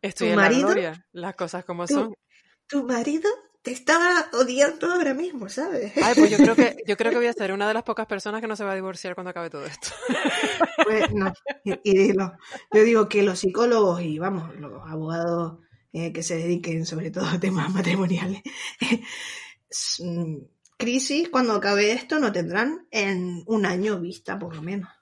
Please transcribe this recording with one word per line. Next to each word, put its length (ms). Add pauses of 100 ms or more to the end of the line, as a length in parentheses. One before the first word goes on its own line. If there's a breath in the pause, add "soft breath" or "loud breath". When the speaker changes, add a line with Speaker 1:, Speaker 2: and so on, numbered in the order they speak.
Speaker 1:
estoy 260
Speaker 2:
tu 40
Speaker 1:
en 40
la 60
Speaker 2:
marido, 260
Speaker 1:
gloria, 440
las 220
cosas 300
como 220
Speaker 2:
tu, 80
Speaker 1:
son. 200 (520 soft breath)
Speaker 2:
tu 180
marido 440 (340)
te 80
estaba 600
odiando 600
ahora 220
mismo, 340
¿sabes? 440 (100)
Speaker 1:
Ay, 140
pues 140
yo 80
creo 180
que, 260
Speaker 2:
<laughs> 40
Speaker 1:
yo 100
creo 160
que 60
voy 100
a 40
ser 200
una 160
de 60
las 100
pocas 220
personas 340
que 80
no 80
se 80
va 80
a 20
divorciar 400
cuando 160
acabe 200
todo 160
esto. 220 (200)
<laughs> 600 (160)
Speaker 2:
Pues 300
no, 180 (320)
y, 280
y 40
dilo. 360 (400 loud breath)
Yo 100
digo 260
que 140
los 160
psicólogos 640
y, 160
vamos, 380
los 340
abogados, 680 (320 soft breath)
eh, 200
que 120
se 120
dediquen 500
sobre 260
todo 140
a 120
temas 340
matrimoniales, 680 (380 loud breath)
<laughs> 920
s-, 340
mm, 340 (380)
crisis 520
cuando 240
acabe 400
esto 260
no 140
tendrán 580
en 560
un 180
año 360
vista, 400
por 160
lo 60
menos. 280 (120)